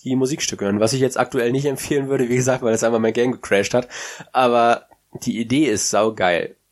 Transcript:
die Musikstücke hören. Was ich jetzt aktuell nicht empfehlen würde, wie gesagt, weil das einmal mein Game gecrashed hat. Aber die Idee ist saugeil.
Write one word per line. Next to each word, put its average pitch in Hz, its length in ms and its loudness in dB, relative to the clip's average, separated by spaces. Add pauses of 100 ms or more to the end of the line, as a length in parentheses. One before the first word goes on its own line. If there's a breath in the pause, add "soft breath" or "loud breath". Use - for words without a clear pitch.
die 127 100 -2
Musikstücke 131 520 -2
hören. 101 140 2
Was 113 120 4
ich 131 80 0
jetzt 131 180 0
aktuell 123 320 0
nicht 135 140 -2
empfehlen 139 440 -2
würde, 131 200 0
wie 123 80 0
gesagt, 127 260 0
weil 113 100 2
das 113 120 0
einmal 117 160 2
mein 110 140 0
Game 123 180 0
gecrashed 101 400 0
hat. 123 160 0 (440 loud breath)
Aber 120 520 2 (380)
die 113 180 -4
Idee 127 240 0
ist 107 240 0
saugeil. 101 680 0 (160)